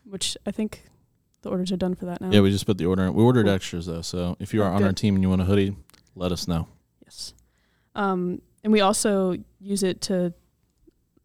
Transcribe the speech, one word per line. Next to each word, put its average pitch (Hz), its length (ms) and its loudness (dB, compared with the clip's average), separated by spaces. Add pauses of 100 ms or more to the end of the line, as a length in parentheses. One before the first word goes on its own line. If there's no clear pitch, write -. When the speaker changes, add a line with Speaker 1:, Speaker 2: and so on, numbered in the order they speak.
Speaker 1:
Which - 320 -8 (100)
I 202 60 -4
think - 320 -8 (580)
the - 80 -10
orders 180 220 -4
are 185 40 -2
done 180 200 -2
for - 80 -12
that 175 160 -10
now. 185 100 -8
Speaker 2:
Yeah, 202 100 8
we 196 120 6
just - 140 -2
put 95 120 0
the 80 80 -4
order 92 180 0
in. 92 100 0
We 107 80 4
ordered 120 240 6
Speaker 1:
Cool. 101 80 4
Speaker 2:
extras, 87 320 -6
though, 85 160 -6
so 87 360 -4
if 95 160 -10
you 107 80 2
are 95 80 0
Speaker 1:
Oh, 92 60 0
Speaker 2:
on 101 80 2
our 98 60 2
Speaker 1:
good. 95 60 -2
Speaker 2:
team 104 200 2
and 95 80 2
you 92 40 2
want 92 120 2
a 92 40 0
hoodie, 98 320 2 (380)
let 90 160 -4
us 87 160 -4
know. 85 220 -2 (360)
Speaker 1:
Yes. - 280 -18 (640)
Um, 185 460 -2 (200)
and 214 100 2
we 214 80 6
also 196 560 2 (240)
use 202 220 -4
it 185 200 -2
to, 180 320 -2 (920)